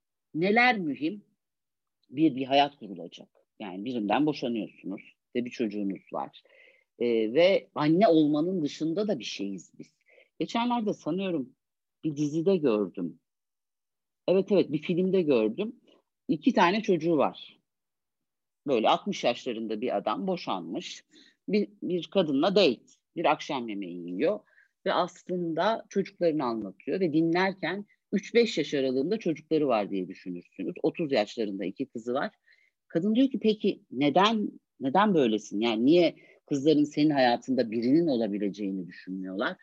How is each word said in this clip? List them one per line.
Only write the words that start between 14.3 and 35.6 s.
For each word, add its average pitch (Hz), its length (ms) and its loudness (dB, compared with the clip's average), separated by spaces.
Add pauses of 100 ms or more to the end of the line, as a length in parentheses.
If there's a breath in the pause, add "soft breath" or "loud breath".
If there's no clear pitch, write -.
evet, 151 200 4
bir 151 100 -4
filmde 185 400 0
gördüm. 139 540 0 (520 soft breath)
İki 180 260 0
tane 202 280 4
çocuğu 170 360 2
var. - 420 -2 (1080)
Böyle 120 220 4
altmış 165 340 0
yaşlarında 113 580 -4
bir 117 160 -2
adam 107 300 -2
boşanmış. 107 760 -6 (440 soft breath)
Bir, 202 220 0 (140)
bir 170 280 -4
kadınla 175 440 2
date, 165 260 4 (340)
bir 170 100 -4
akşam 143 440 -2
yemeği 90 380 -8
yiyor. 147 320 -2 (460 soft breath)
Ve 196 80 -2
aslında 175 960 -2
çocuklarını 165 540 -2
anlatıyor 117 560 -6
ve 170 140 0
dinlerken 175 720 0 (260 soft breath)
üç - 220 -4
beş 233 240 2
yaş 147 160 -4
aralığında 135 460 0
çocukları 151 480 -2
var 107 220 0
diye 92 180 -4
düşünürsünüz. 90 640 -10 (100)
Otuz 160 280 -2
yaşlarında 104 540 -2
iki 104 200 -6
kızı 120 280 -8
var. 165 180 -4 (560 soft breath)
Kadın 202 280 0
diyor 262 140 4
ki, - 100 -4
"Peki 214 420 0 (100)
neden, 180 600 2 (280)
neden 185 340 2
böylesin? 110 460 0
Yani 117 260 0